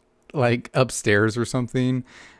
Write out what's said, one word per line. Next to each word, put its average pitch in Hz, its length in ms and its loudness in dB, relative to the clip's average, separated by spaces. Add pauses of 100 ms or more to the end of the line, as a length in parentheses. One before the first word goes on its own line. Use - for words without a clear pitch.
(320)
like, 123 400 0
upstairs 110 640 2
or 117 80 -2
something, 127 600 -2 (360)